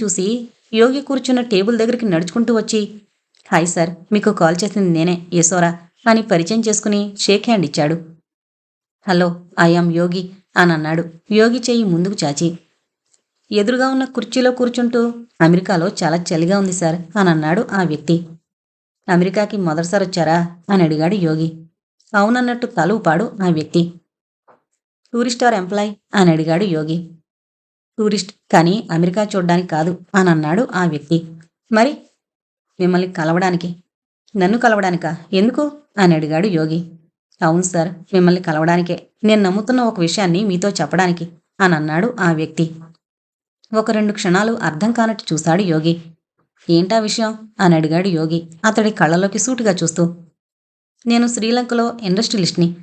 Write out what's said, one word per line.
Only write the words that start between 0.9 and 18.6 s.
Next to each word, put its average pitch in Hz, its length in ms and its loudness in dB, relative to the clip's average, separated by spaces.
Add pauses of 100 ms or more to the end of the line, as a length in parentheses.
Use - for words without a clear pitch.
కూర్చున్న 254 400 -2
టేబుల్ 226 360 0
దగ్గరికి 233 280 0
నడుచుకుంటూ 202 500 0
వచ్చి, 214 460 -4 (500)
"హాయ్ 175 160 2
సార్, 175 220 -2 (220)
మీకు 208 200 2
కాల్ 175 320 2
చేసింది 202 260 0
నేనే, 175 440 0
యశోరా" 175 460 2 (280)
అని 226 140 4
పరిచయం 214 460 0
చేసుకుని 208 520 -2
షేక్ 208 260 2
హ్యాండ్ 214 200 2
ఇచ్చాడు. 151 300 0 (1120)
"హలో, 175 340 2 (220)
I 170 140 6
am 175 140 2
యోగి" 175 380 -2 (280)
అని 175 160 4
అన్నాడు 156 300 -2 (280)
యోగి 226 280 4
చెయ్యి 240 240 0
ముందుకు 180 400 0
చాచి. 160 340 -2 (960)
ఎదురుగా 247 380 0
ఉన్న 262 160 0
కుర్చీలో 254 460 0
కూర్చుంటూ, 240 640 0 (280)
"అమెరికాలో 175 460 2
చాలా 175 300 -2
చలిగా 175 420 0
ఉంది 190 140 -2
సార్" 175 440 -4
అని 196 120 4
అన్నాడు 160 420 0
ఆ 190 120 -2
వ్యక్తి. 165 420 -2 (840)